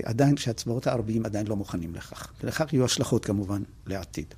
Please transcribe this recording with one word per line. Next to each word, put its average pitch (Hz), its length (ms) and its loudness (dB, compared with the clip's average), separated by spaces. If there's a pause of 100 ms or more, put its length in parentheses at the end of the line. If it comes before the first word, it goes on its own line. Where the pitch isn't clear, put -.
עדיין, 139 300 4
כשהצבאות 117 520 -2
הערביים 113 380 2
עדיין 104 220 -2
לא 107 80 0
מוכנים 87 400 -4
לכך. - 320 -12 (160)
ולכך 156 300 0
יהיו 127 120 6
השלכות 120 400 2
כמובן 101 360 0 (260)
לעתיד. 92 380 -6 (120)